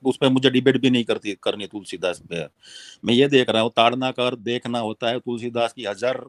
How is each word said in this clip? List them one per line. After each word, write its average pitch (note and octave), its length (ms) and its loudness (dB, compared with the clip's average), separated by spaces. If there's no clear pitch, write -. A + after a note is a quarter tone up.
उस C3 120 0
पे C#3 120 2
मुझे C3 200 4
debate B2+ 320 2
भी C3 80 2
नहीं A#2+ 140 2
करती, G#2 400 -4
करनी G2+ 240 -4
तुलसीदास F2+ 540 -8
पे। E2+ 120 -6
मैं A#2 80 2
ये C3 140 6
देख C3 220 4
रहा A2+ 120 2
हूँ, A#2 140 -2
ताड़ना B2 360 2
का B2 160 -2
अर्थ B2 120 -4
देखना A#2+ 400 -6
होता A2 300 -4
है, A#2+ 100 -4
तुलसीदास A#2 540 -4
की A#2+ 120 -14
हजार A#2+ 440 -4